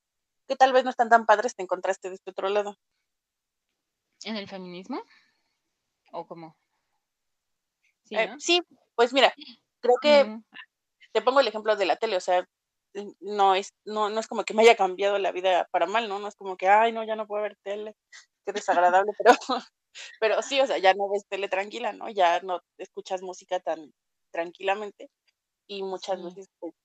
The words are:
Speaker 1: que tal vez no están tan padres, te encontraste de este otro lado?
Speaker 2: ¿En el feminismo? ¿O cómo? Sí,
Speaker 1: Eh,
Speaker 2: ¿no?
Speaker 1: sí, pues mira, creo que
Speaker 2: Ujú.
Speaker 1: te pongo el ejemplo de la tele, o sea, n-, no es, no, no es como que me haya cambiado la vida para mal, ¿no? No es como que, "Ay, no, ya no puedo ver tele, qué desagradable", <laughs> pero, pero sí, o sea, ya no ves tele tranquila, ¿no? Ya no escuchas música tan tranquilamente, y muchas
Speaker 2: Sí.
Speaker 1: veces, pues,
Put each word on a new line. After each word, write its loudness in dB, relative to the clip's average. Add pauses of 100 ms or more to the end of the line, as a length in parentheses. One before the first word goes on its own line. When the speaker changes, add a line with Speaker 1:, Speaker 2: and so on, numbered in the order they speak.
(480)
Speaker 1:
que -4
tal 6
vez 4
no -4
están 0
tan 6
padres, 4
te -8
encontraste -4
de -12
este -16
otro -4
lado? -2 (1500)
Speaker 2:
¿En -8
el -10
feminismo? -12 (1200)
¿O -10
cómo? -18 (1600)
Sí, -8
Speaker 1:
Eh, 0
Speaker 2:
¿no? -14
Speaker 1:
sí, 2 (340)
pues 2
mira, 4 (480)
creo 2
que 6
Speaker 2:
Ujú. -12 (680)
Speaker 1:
te 0
pongo 4
el 4
ejemplo -2
de 0
la 2
tele, -2
o -2
sea, 0 (480)
n-, -12
no 2
es, -6 (120)
no, -2
no -4
es -6
como -6
que -8
me 2
haya 8
cambiado 0
la -2
vida 0
para 2
mal, -2
¿no? -6
No -8
es -16
como -12
que, -2
"Ay, 6
no, -8
ya -6
no -6
puedo -6
ver -8
tele, -10 (500)
qué -6
desagradable", 2
<laughs> -16
pero, 8 (840)
pero 2
sí, 0
o 4
sea, -2
ya 6
no -4
ves -4
tele -6
tranquila, -6
¿no? -12
Ya 2
no -6 (180)
escuchas -10
música -8
tan -8 (400)
tranquilamente, -6 (580)
y -10
muchas -6
Speaker 2:
Sí. -
Speaker 1:
veces, -14 (120)
pues, -12 (100)